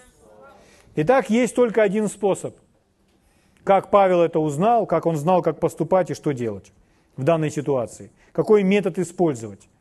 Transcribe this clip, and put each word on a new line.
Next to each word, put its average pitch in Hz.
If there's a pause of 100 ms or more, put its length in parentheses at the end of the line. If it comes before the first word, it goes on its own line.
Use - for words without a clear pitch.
(960)
Итак, 233
есть 233
только 233
один 208
способ, 180 (1080)
как 196
Павел 190
это 165
узнал, 170
как 165
он 165
знал, 170
как 160
поступать 170
и 143
что 151
делать 113 (440)
в 127
данной 156
ситуации. 135 (220)
Какой 208
метод 190
использовать, 127 (120)